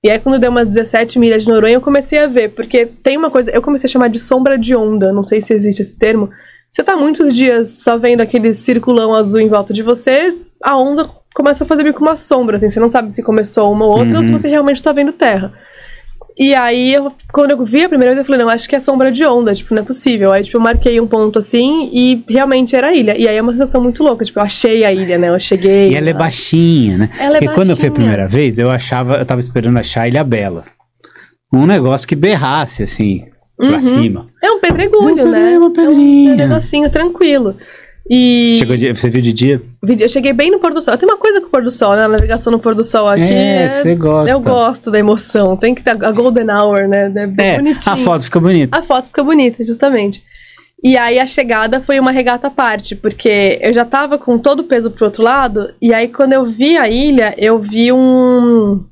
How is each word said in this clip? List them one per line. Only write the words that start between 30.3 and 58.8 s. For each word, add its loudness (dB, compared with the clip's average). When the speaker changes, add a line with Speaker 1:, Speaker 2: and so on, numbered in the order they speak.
Speaker 2:
Um 2
negócio 0
que -2
berrasse, -2
assim, -4
pra 0
Speaker 1:
Uhum. -2
Speaker 2:
cima. -2
Speaker 1:
É 2
um 0
pedregulho, 2
Speaker 2:
É 2
um 2
pedre-, 2
Speaker 1:
né? 2
Speaker 2:
é 4
uma 4
pedrinha. 4
Speaker 1:
É 4
um 2
negocinho 0
tranquilo. 0
E 2
Speaker 2:
Chegou 0
de... 0
Você -2
viu 0
de 0
dia? 0
Speaker 1:
vi 0
de, 0
eu 2
cheguei 0
bem 0
no 0
pôr 0
do -4
sol. -2
Tem 0
uma 0
coisa 2
com -14
o -10
pôr 0
do -4
sol, 0
né? 2
A 2
navegação 0
no 0
pôr -2
do -2
sol 0
aqui 2
Speaker 2:
É, 2
Speaker 1:
é, 0
Speaker 2:
você 0
gosta. 0
Speaker 1:
eu 0
gosto -2
da 2
emoção. 0
Tem -2
que -12
ter -2
a -2
golden 0
hour, 0
né? 0
É -4
bem -2
Speaker 2:
É, 0
Speaker 1:
bonitinho. -2
Speaker 2:
a -2
foto 0
fica -4
bonita. 2
Speaker 1:
A 0
foto -2
fica -4
bonita, 2
justamente. -2
E 4
aí 0
a 2
chegada -2
foi -2
uma 0
regata -2
à -4
parte, -4
porque 0
eu 0
já 2
tava -2
com -2
todo 0
o -6
peso -2
pro -2
outro -2
lado, 0
e 2
aí 0
quando 0
eu 2
vi 0
a 0
ilha, 0
eu 0
vi 0
um 2